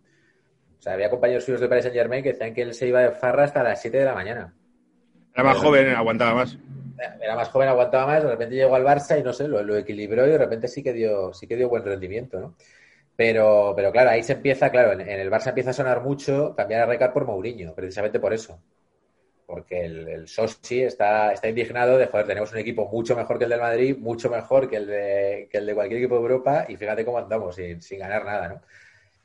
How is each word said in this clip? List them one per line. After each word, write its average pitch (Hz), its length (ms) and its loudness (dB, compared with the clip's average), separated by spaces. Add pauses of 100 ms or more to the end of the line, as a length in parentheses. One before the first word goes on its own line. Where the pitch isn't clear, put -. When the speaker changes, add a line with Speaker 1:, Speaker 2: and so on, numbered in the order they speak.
(800)
Speaker 1:
O - 20 -20
sea, 92 120 -6
había 98 160 0
compañeros 123 340 0
suyos 123 160 -2
de 120 80 0
Paris 123 160 2
Saint-Germain 123 400 -2
que 139 80 0
decían 113 220 -6
que 123 80 -2
él 120 120 -6
se 127 140 -4
iba 123 140 4
de 120 100 4
farra 131 320 2
hasta 143 180 0
las 110 200 0
siete 117 180 -2
de 135 60 4
la 131 80 2
mañana. 98 400 -8 (800)
Speaker 2:
Era 127 100 2
más 135 140 6
Speaker 1:
Pero 151 100 2
Speaker 2:
joven, 135 220 6
aguantaba 117 460 2
más. 123 220 -2 (640)
Speaker 1:
Era 110 140 -4
más 120 140 -4
joven, 135 200 2
aguantaba 127 380 2
más, 156 160 2
de 143 60 0
repente 117 260 -4
llegó 131 200 4
al 127 100 4
Barça 143 340 4
y 135 40 0
no 123 100 -2
sé, 143 140 -4
lo, 113 160 0
lo 104 140 0
equilibró 104 500 0
y 156 40 6
de 156 60 6
repente 113 300 0
sí 101 160 -10
que 127 100 -2
dio, 104 400 -2
sí - 140 -20
que 117 80 -4
dio 123 140 0
buen 113 160 -2
rendimiento, 98 540 -8
¿no? 139 160 -14 (600)
Pero, 107 600 4
pero 98 160 2
claro, 110 200 6
ahí 95 120 2
se 139 100 0
empieza, 135 380 2
claro, 120 220 6
en, 95 80 -8
en 98 180 -8
el 95 120 -4
Barça 110 180 0
empieza 127 220 -2
a - 20 -2
sonar 127 280 0
mucho 139 540 -2
cambiar 110 260 0
a 113 60 2
Rijkaard 123 260 2
por 139 120 0
Mourinho, 101 500 -8
precisamente 104 440 -4
por 110 140 -2
eso. 110 280 -10 (840)
Porque 87 400 -8
el, 80 220 -12
el 80 200 -12
Sosi 113 560 -4
está, 107 500 2
está 110 160 -4
indignado 120 480 2
de, 123 100 4
"Joder, 104 180 0
tenemos 101 280 -4
un 113 60 -8
equipo 110 300 -4
mucho 117 260 -2
mejor 117 220 -2
que 123 60 0
el 117 80 0
del 120 80 0
Madrid, 120 400 0
mucho 117 300 -4
mejor 120 400 0
que 107 80 -4
el 104 100 -6
de, 101 640 -2
que 104 80 -2
el 104 60 -4
de 104 100 -4
cualquier 104 240 -2
equipo 123 160 0
de 117 60 2
Europa 131 480 0
y 101 80 -14
fíjate 107 280 -4
cómo 120 140 -4
andamos 98 360 -6
sin, 87 260 -10
sin 98 180 -14
ganar 101 260 -6
nada", 101 240 -6
¿no? 135 120 -16 (640)